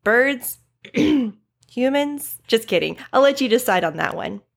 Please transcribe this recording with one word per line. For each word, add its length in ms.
birds, 540
<clears throat> 380
humans. 800
Just 220
kidding. 280
I'll 100
let 180
you 80
decide 360
on 120
that 180
one. 280